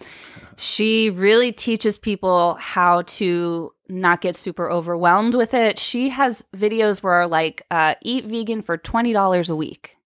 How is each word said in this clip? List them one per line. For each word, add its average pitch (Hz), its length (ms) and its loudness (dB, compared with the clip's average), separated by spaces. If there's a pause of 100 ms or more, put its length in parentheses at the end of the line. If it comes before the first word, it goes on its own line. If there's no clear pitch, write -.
(580)
She 220 520 0
really 214 420 2
teaches 220 460 -2
people 180 580 0
how 175 480 2
to 175 720 -2 (160)
not 185 320 0
get 180 160 -2
super 175 340 -6
overwhelmed 175 640 2
with 233 180 0
it. 226 260 2
She 247 300 -4
has 254 360 -2 (100)
videos 214 480 0
where, 175 240 4
like, 160 440 -2
uh, 160 320 2
eat 240 220 -4
vegan 220 360 -4
for 170 160 -4
twenty 233 360 0
dollars 185 360 2
a 160 60 -2
week. - 500 -10